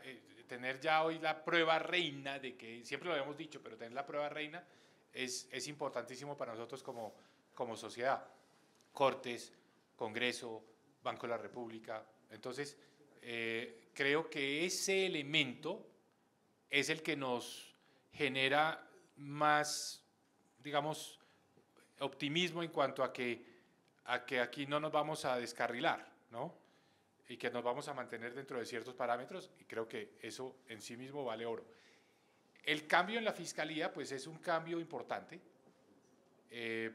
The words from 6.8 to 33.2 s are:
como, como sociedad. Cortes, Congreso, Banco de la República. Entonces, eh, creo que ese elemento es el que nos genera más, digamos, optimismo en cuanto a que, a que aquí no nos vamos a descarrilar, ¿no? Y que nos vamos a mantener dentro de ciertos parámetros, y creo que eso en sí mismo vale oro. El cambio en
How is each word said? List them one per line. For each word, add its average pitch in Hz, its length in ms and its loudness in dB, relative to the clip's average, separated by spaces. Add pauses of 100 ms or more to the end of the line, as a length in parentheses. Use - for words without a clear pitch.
como, 117 320 -8 (400)
como 117 220 -2
sociedad. 113 500 0 (640)
Cortes, 120 600 2 (420)
Congreso, 117 680 -2 (380)
Banco 120 240 -4
de 117 60 0
la 117 60 0
República. 110 680 -8 (260)
Entonces, 131 480 -6 (420)
eh, 117 720 -2
creo 147 380 4
que 143 340 0
ese 190 420 2
elemento 151 800 0 (840)
es 139 180 6
el 156 140 0
que 156 140 0
nos 127 580 -2 (380)
genera 139 760 4 (280)
más, 147 840 2 (580)
digamos, 147 600 0 (800)
optimismo 160 640 0
en 160 80 -2
cuanto 139 320 4
a 123 100 2
que, 123 320 -2 (600)
a 123 200 2
que 127 160 2
aquí 135 260 0
no 147 140 2
nos 151 120 -2
vamos 151 340 2
a 127 100 4
descarrilar, 120 720 0 (200)
¿no? 131 260 -6 (760)
Y 120 60 -10
que 127 140 -2
nos 120 120 -2
vamos 127 260 0
a 147 40 -6
mantener 120 400 -6
dentro 135 260 -6
de 113 60 -2
ciertos 120 300 -6
parámetros, 127 640 -2
y - 60 -20
creo 113 220 -2
que - 360 -8
eso 123 460 -8
en 110 120 -12
sí 117 160 -10
mismo 135 300 -6
vale 113 180 -2
oro. 117 220 -4 (960)
El 151 240 2
cambio 185 320 6
en 226 80 0